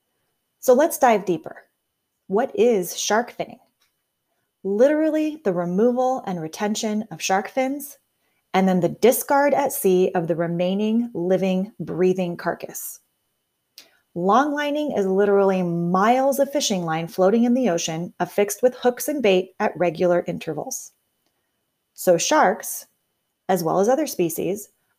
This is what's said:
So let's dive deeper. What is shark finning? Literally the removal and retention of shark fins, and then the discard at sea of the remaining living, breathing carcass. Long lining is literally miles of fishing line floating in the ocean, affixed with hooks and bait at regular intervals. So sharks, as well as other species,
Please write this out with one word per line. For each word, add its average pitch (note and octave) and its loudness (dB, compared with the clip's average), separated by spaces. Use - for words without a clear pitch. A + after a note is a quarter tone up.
So - 4
let's D4 2
dive A#3 4
deeper. - -6
What A#3 -2
is G3+ 2
shark - -2
finning? - -10
Literally D4+ 2
the F#3+ 0
removal A#3+ 0
and F3+ -6
retention G#3 -6
of D#3+ -12
shark F#3+ -2
fins, C#4 -6
and F#3+ 4
then F#3 2
the E3+ 2
discard C#4 2
at C#4+ 0
sea F#3 2
of E3+ 0
the E3+ 0
remaining G3 -2
living, F#3 0
breathing F3 0
carcass. - -10
Long G#3+ 2
lining D4 -4
is G3+ 0
literally G3 2
miles F#3+ 0
of C#4 0
fishing G#3+ -2
line E3 -4
floating G3 2
in A#3+ 2
the B3 2
ocean, E3+ -4
affixed - -2
with B3 4
hooks B3 -2
and D4+ -4
bait F#3 2
at G#3+ -2
regular F3 0
intervals. E3 -8
So F3+ 2
sharks, - 0
as F3+ 0
well D#3+ 0
as G3 2
other C4+ 0
species, F3 -4